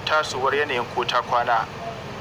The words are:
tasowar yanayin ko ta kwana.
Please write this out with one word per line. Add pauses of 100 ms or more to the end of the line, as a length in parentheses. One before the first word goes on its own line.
tasowar
yanayin
ko
ta
kwana. (540)